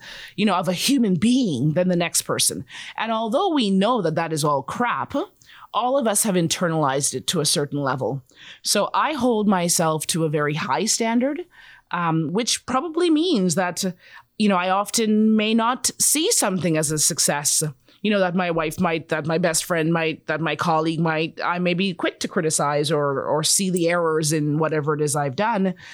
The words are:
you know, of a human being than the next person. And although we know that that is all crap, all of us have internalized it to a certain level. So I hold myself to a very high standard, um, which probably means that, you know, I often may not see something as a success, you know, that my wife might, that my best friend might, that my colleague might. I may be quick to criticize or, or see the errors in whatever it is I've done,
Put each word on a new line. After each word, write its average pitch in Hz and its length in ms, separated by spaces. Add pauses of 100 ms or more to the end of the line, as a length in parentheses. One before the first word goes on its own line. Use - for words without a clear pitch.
(360)
you 196 100
know, 202 100
of 175 120
a 185 60
human 226 420
being 170 580
than 180 160
the 180 60
next 170 280
person. - 420 (320)
And 220 140
although 226 420
we 247 160
know 202 320
that 165 140
that 165 180
is 147 100
all 147 200
crap, 208 500 (600)
all 247 240
of 262 100
us 208 160
have 208 120
internalized 160 800
it 131 140
to 180 120
a 147 60
certain 143 360
level. 127 420 (400)
So - 300
I 240 200
hold 226 340
myself 175 600
to 165 180
a 156 40
very 147 260
high 156 300
standard, 240 560 (500)
um, 160 420
which - 320
probably 320 460
means 254 440
that, 180 300 (540)
you 208 100
know, 196 80
I 180 140
often 214 680
may 214 160
not 233 460
see 311 320
something 185 460
as 156 140
a 156 60
success, 147 680 (380)
you 208 100
know, 208 80
that 180 160
my 180 160
wife 160 300
might, 165 280
that 156 180
my 165 100
best 170 260
friend 165 300
might, 160 340
that 156 140
my 156 160
colleague 160 420
might. 160 420
I 175 180
may 175 160
be 190 180
quick - 280
to 208 60
criticize 151 640
or, 143 320
or 143 200
see 185 260
the 170 200
errors 160 440
in 151 240
whatever 156 380
it 147 60
is 147 140
I've 143 220
done, 196 380 (180)